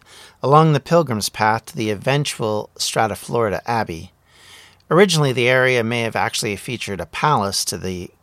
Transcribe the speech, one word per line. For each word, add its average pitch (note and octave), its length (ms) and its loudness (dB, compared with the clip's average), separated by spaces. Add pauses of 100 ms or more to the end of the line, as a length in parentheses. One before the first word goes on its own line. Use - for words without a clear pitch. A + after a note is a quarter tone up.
(440)
along D3+ 280 6
the C#3 80 2
pilgrim's B2+ 480 0
path A2 380 0
to - 100 -18
the A2 140 -2
eventual G#2+ 880 -2
Strata A2 380 -2
Florida A2+ 500 -2
Abbey. F#2 460 -4 (800)
Originally, D#3+ 400 4
the A#2+ 180 2
area B2+ 340 4
may A#2 180 0
have A2+ 140 -4
actually G#2 400 -2
featured G2+ 460 -8
a D#3+ 60 -8
palace A#2 580 -2
to - 100 -6
the F2+ 360 -8 (120)